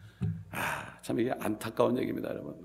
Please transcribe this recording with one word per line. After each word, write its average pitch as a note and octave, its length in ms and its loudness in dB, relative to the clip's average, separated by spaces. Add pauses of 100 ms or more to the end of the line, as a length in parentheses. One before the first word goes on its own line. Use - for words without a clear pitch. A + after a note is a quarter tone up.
(520)
아, - 520 -4
참 B2+ 160 2
이게 A#2+ 200 4
안타까운 A2+ 600 4
얘기입니다, - 300 0
여러분. - 360 -4